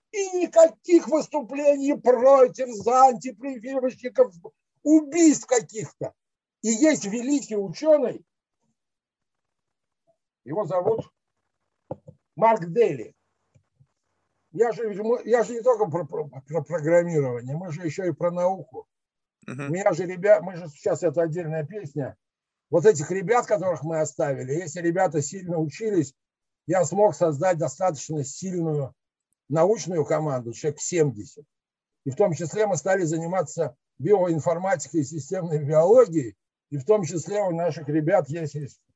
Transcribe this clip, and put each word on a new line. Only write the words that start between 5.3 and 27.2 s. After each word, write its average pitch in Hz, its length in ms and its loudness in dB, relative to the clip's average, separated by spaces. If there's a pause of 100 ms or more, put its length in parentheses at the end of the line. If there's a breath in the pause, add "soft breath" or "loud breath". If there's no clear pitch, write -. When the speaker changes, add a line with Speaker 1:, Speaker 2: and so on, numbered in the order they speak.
Speaker 1:
каких-то. 202 680 -4 (500)
И 214 40 -4
есть 233 380 2
великий 240 500 -4
ученый, 208 680 0 (2250)
его 180 220 -6
зовут 185 440 -2 (1300)
Марк 214 300 2
Дейли. 175 500 -2 (1400)
Я 214 220 0
же, 240 100 -8 (400)
я 226 200 2
же 202 100 -8
не 233 80 -6
только 214 240 2
про, 165 200 -4
про, 156 200 -8
про 143 360 -8
программирование, 151 960 0
мы 180 160 -10
же 175 140 -8
еще 165 180 -6
и 175 80 -2
про 175 200 -4
науку. 180 540 -4 (600)
Speaker 2:
Мгм. - 200 -10
Speaker 1:
У - 20 -4
меня 190 240 0
же 175 120 -6
ребя-, 185 360 2
мы 180 140 -10
же 170 140 -14
сейчас, 175 340 -4
это 170 200 0
отдельная 160 420 -4
песня. 147 500 -10 (540)
Вот 160 160 2
этих 160 260 4
ребят, 190 340 0
которых 180 380 -2
мы 160 160 -4
оставили, 139 540 -4
если 175 280 -8
ребята 170 400 0
сильно 180 360 -6
учились, 160 560 -2 (540)
я 175 180 2
смог 202 300 2
создать 170 420 0